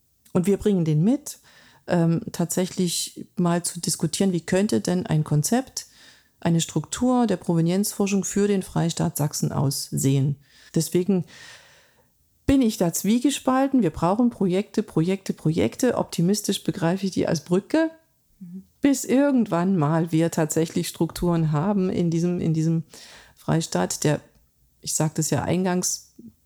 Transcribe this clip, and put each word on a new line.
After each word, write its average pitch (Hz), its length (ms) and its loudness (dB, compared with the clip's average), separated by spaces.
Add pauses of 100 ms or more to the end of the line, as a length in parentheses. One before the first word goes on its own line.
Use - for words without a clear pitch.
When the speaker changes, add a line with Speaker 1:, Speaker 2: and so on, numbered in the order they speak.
(320)
Speaker 1:
und 180 160 0
wir 196 100 2
bringen 190 280 2
den 156 180 2
mit, 262 360 0 (480)
ähm, 165 340 2 (100)
tatsächlich - 1040 -4
mal 175 280 0
zu - 180 -8
diskutieren, 185 500 -2
wie 175 100 -2
könnte 202 400 0
denn 180 240 -2
ein 156 180 0
Konzept, 185 640 -2 (520)
eine 165 220 2
Struktur 247 640 0
der 180 100 0
Provenienzforschung 185 840 0
für 202 240 0
den 196 160 2
Freistaat 165 540 -2
Sachsen 151 340 -2
aussehen. 139 840 0 (360)
Deswegen 180 520 0 (1300)
bin 269 80 4
ich 220 160 2
da 170 160 2
zwiegespalten. 262 880 0
Wir 180 80 2
brauchen 208 400 2
Projekte, 196 540 -2
Projekte, 185 500 -2
Projekte. 185 640 0
Optimistisch 190 640 -2
begreife 185 440 -2
ich 180 40 -4
die - 160 -2
als 160 160 -2
Brücke, 302 460 0 (500)
Speaker 2:
Mhm. 185 280 -18 (120)
Speaker 1:
bis 277 260 2
irgendwann 214 720 2
mal 160 360 2
wir 165 180 2
tatsächlich 165 580 -2
Strukturen 165 640 0
haben 185 380 0
in 175 220 0
diesem, 175 280 0
in 160 140 0
diesem 160 300 2 (520)
Freistaat, - 680 -2
der, 151 160 0 (600)
ich 147 120 -10
sagte 156 280 -2
es - 100 -2
ja 147 100 0
eingangs, 180 760 -2 (300)